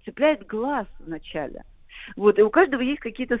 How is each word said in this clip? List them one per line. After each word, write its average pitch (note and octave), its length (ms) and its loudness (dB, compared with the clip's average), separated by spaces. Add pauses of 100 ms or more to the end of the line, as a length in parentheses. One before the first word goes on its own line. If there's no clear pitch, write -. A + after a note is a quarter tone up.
цепляет C#4+ 420 -2
глаз A#3 400 -4 (120)
вначале. D#3 640 -10 (540)
Вот, G3+ 220 4
и G#3 40 6
у G#3+ 80 6
каждого C#4 320 4
есть C#4 180 -2
какие-то A#3+ 400 -6